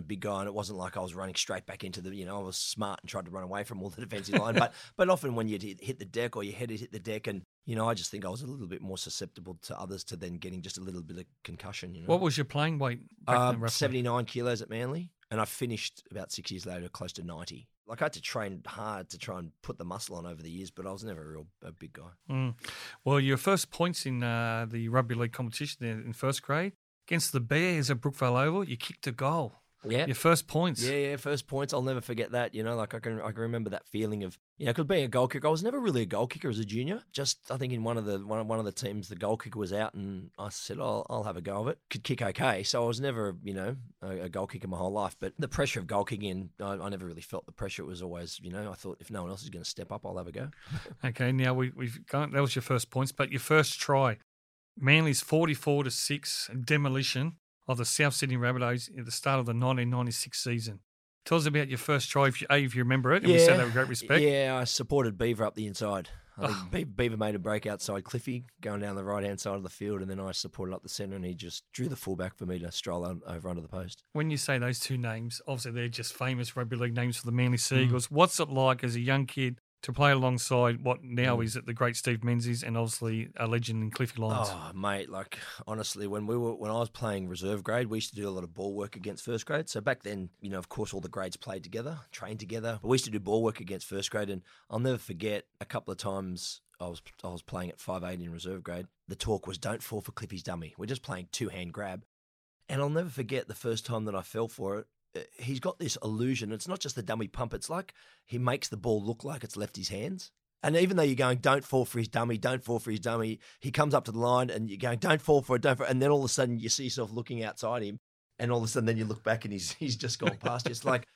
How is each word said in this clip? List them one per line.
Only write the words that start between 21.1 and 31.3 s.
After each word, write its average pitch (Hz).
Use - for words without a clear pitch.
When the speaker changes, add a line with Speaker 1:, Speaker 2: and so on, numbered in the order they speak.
Speaker 1:
a 78
real, 78
a 85
big 80
guy. 80
Speaker 2:
Mm. 131
Well, 139
your 135
first -
points 175
in, 123
uh, 117
the 117
rugby 120
league 117
competition 127
in, 110
in 117
first 135
grade, 170
against -
the 135
Bears 147
at 123
Brookvale 131
Oval, 190
you 127
kicked -
a 135
goal. 135
Speaker 1:
Yeah. 120
Speaker 2:
Your 131
first 165
points. 156
Speaker 1:
Yeah, 127
yeah, 143
first 139